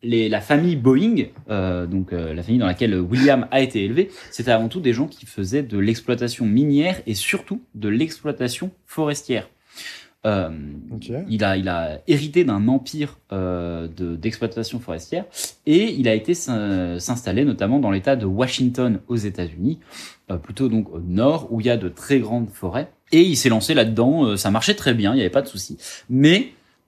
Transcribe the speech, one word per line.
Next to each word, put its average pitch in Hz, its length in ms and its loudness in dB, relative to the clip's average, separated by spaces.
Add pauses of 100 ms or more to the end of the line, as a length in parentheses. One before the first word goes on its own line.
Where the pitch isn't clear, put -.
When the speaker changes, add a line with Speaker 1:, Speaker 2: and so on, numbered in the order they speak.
Speaker 1:
les, 113 260 0
la 107 140 0
famille 160 340 2
Boeing, 135 520 4 (220)
euh, 92 360 -2
donc, 92 260 -4
euh, 82 220 -6
la 82 100 -6
famille 120 160 2
dans 110 60 2
laquelle 92 340 0
William 127 520 4
a 135 100 4
été 113 240 -2
élevé, 160 240 0 (220)
c'était 120 200 -2
avant 113 160 4
tout 175 140 -6
des 131 100 2
gens 131 160 0
qui - 180 -18
faisaient 107 380 -4
de 107 160 -6
l'exploitation 117 680 -2
minière 147 520 2 (100)
et 113 60 -4
surtout 170 480 -4 (120)
de 107 140 -6
l'exploitation 139 840 -4 (140)
forestière. 143 600 -4 (800)
Euh, 98 240 0 (440)
Speaker 2:
Ok. 107 180 -12 (180)
Speaker 1:
il 107 140 0
a, 98 140 2
il 95 100 -2
a 82 400 -4
hérité 151 380 2
d'un 107 240 2
empire, 139 480 -2 (160)
euh, 87 540 -4
de, 82 280 -8
d'exploitation 113 640 -6
forestière 120 460 -8 (400)
et 190 260 4
il 123 160 0
a 110 80 4
été 110 180 -2
s'in-, 98 680 -2
s'installer 120 440 -2
notamment 117 360 2
dans 113 120 2
l'État 98 240 2
de 110 100 -4
Washington 123 760 0 (100)
aux 120 80 -2
États-Unis, 95 640 -4 (520)
euh, 90 60 -4
plutôt 113 320 -4
donc 110 240 -2
au 82 80 -10
nord 117 500 2
où 113 80 -2
il 107 80 -2
y - 20 4
a 120 80 4
de 92 120 -4
très 135 300 0
grandes 113 300 -2
forêts - 400 -8 (220)
et 160 100 8
il 180 140 6
s'est 123 140 2
lancé 110 240 2
là-dedans, 120 520 4
euh, 104 120 0
ça 101 120 -2
marchait 110 260 2
très 139 180 0
bien, 104 180 2
il 127 40 2
n'y 135 60 4
avait 90 80 2
pas 139 120 2
de 135 80 -6
souci. - 280 -12 (320)
Mais 151 420 4 (360)